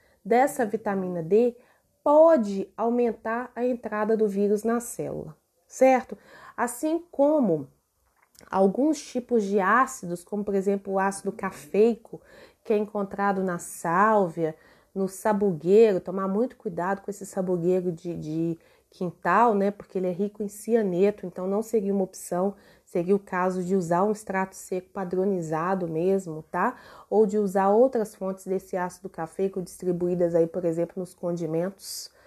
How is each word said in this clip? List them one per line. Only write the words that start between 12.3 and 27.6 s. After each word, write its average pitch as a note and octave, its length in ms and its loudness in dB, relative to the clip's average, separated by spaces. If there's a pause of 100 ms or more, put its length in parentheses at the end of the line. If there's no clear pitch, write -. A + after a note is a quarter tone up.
que A3+ 100 -2
é G#3 40 2
encontrado G3+ 640 -2
na F3 160 -2
sálvia, F3 960 0 (400)
no F#3+ 120 0
sabugueiro, G3 920 4
tomar F#3+ 260 -6
muito G#3 300 -2
cuidado F#3 460 -6
com - 80 -10
esse G3 160 -12
sabugueiro F3+ 640 0
de, E3 260 -8
de D#3+ 420 -4 (300)
quintal, F#3+ 640 0
né? G3 160 2
Porque - 280 -10
ele F#3 100 -2
é F3+ 40 -2
rico G3+ 300 -4
em G3+ 80 -6
cianeto, G#3 760 0
então F3+ 220 -8
não G3+ 140 -2
seria G3+ 320 -2
uma G3 100 2
opção, F#3+ 520 -4 (280)
seria F3+ 320 0
o G3 40 2
caso F#3 440 -2
de F3 100 -2
usar F3 300 2
um G#3+ 80 2
extrato F#3+ 420 -4
seco - 360 -8
padronizado F#3 1000 -2
mesmo, E3 640 -2
tá? G#3+ 240 -2 (340)
Ou G#3+ 160 4
de G3+ 120 -2
usar G3 320 2